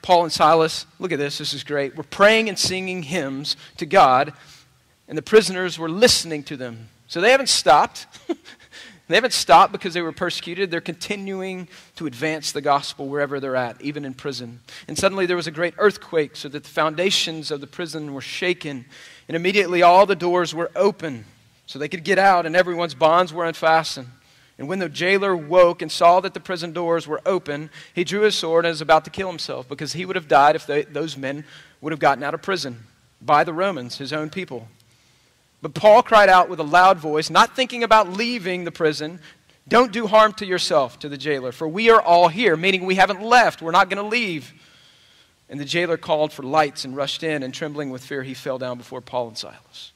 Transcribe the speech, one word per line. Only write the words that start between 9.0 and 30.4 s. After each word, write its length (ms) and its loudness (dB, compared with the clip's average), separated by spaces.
They 80 0
haven't 160 0
stopped 400 6
because 200 -8
they 100 -4
were 100 -6
persecuted. 580 -6
They're 100 -4
continuing 880 -10
to 100 -10
advance 460 -6
the 80 -8
gospel 480 -2
wherever 320 -4
they're 160 -4
at, 260 -6
even 220 -8
in 100 -12
prison. 460 -12
And 100 -10
suddenly 300 0
there 100 -2
was 120 -6
a 20 -8
great 280 -6
earthquake, 580 0
so 120 -12
that 140 -12
the 80 -20
foundations 800 -2
of 100 -8
the 60 -16
prison 480 -10
were 80 -12
shaken, 640 -6
and 80 -6
immediately 460 0
all 240 8
the 100 0
doors 380 -2
were 220 -6
open, 500 -2
so 120 -16
they 100 -6
could 160 -10
get 160 2
out, 260 4
and 100 -2
everyone's 380 0
bonds 400 4
were 100 -4
unfastened. 680 -2
And 100 -12
when 100 -6
the 120 -6
jailer 440 0
woke 460 4
and 100 -8
saw 300 4
that 140 -8
the 40 -10
prison 360 -10
doors 340 -2
were 160 -8
open, 460 -4
he 100 -4
drew 160 -4
his 140 2
sword 320 0
and 40 2
was 120 -8
about 240 4
to 40 -16
kill 180 -8
himself, 380 -10
because 280 -12
he 100 -8
would 120 -6
have 120 -8
died 260 6